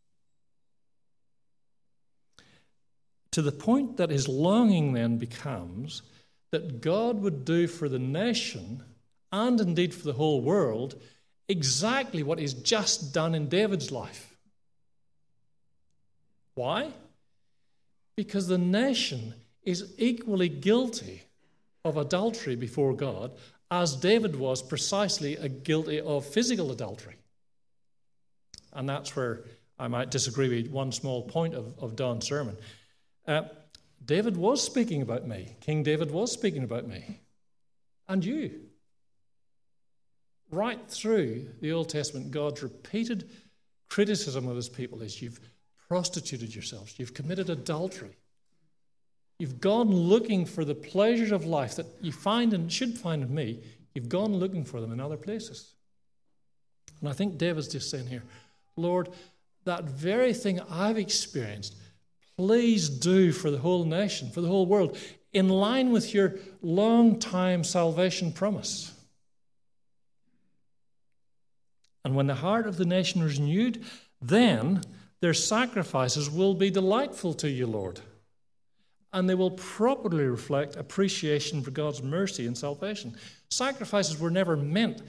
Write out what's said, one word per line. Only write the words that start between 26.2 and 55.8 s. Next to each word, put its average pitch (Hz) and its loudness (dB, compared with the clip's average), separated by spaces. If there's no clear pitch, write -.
physical 214 0
adultery. 104 -10
And 139 -6
that's 139 -6
where 120 -4
I 127 -6
might 120 -2
disagree 131 0
with 120 -2
one 135 -4
small 127 -4
point 165 -2
of, 123 -10
of 117 -8
Don's 120 -2
sermon. 135 -4
Uh, 156 0
David 185 2
was 226 2
speaking 202 0
about 120 -4
me. 101 -8
King 151 0
David 151 0
was 202 -2
speaking 156 -2
about 117 -6
me. - -12
And 190 0
you. 254 -6
Right 220 -2
through 165 0
the 151 -4
Old 165 -2
Testament, 143 -6
God's 147 -4
repeated 220 -6
criticism 147 0
of 120 -4
his 120 -6
people 120 -10
is, 101 -12
"You've 117 -12
prostituted 151 -4
yourselves. - -14
You've 120 -8
committed 180 -6
adultery. 156 -6
You've 131 -6
gone 214 4
looking 190 4
for 160 -4
the 143 -2
pleasures 220 2
of 175 0
life 147 -2
that 165 -8
you 160 -4
find 226 2
and 165 -2
should 233 -4
find 156 -2
in 131 -4
me. 117 -4
You've 120 -8
gone 202 0
looking 180 -2
for 123 -8
them 113 -6
in 120 -6
other 147 -6
places." 190 -10